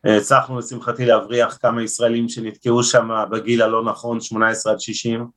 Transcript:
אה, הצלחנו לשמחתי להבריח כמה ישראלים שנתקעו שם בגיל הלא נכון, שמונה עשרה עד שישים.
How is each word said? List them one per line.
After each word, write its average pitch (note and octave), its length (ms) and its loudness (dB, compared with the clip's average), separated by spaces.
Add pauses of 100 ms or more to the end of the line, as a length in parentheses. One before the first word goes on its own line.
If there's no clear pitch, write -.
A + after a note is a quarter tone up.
אה, G#2+ 120 6
הצלחנו B2 420 0
לשמחתי A#2+ 460 -6
להבריח A#2 560 2
כמה A#2 220 0
ישראלים A#2 460 0
שנתקעו A#2 540 -2
שם A#2 260 2 (220)
בגיל A2+ 300 0
הלא A2+ 220 2
נכון, A#2 380 -4
שמונה A2 280 0
עשרה A2 240 0
עד G2+ 60 -2
שישים. A#2 580 -4